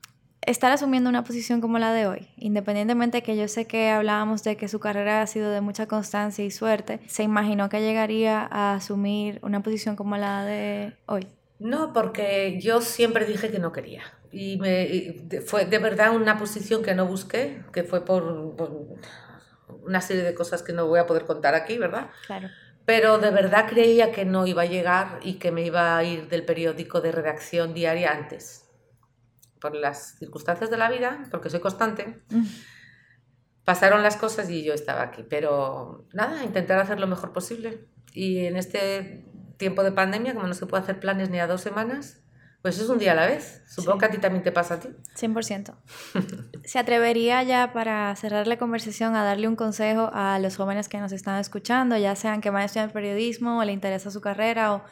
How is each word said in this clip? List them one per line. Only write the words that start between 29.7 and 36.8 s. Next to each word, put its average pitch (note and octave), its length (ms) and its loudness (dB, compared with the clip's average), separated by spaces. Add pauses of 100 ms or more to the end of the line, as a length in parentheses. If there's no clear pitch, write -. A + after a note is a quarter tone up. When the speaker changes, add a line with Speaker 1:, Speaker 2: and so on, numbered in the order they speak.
Speaker 2:
las D3 420 -6
circunstancias F3 540 -4
de A3+ 60 0
la A3+ 120 2
vida, B3+ 400 -4
porque E3+ 220 -6
soy F3 80 -2
constante, G#3 720 -4
Speaker 1:
Mm. A3 140 4 (1200)
Speaker 2:
pasaron G3 380 6
las G#3 140 4
cosas A3 320 -4
y E3 140 -4
yo D3+ 100 0
estaba C#3 300 -4
aquí. B2 260 -10
Pero C#3+ 840 -2
nada, C4+ 300 -2
intentar F#3+ 360 2
hacer G3 200 0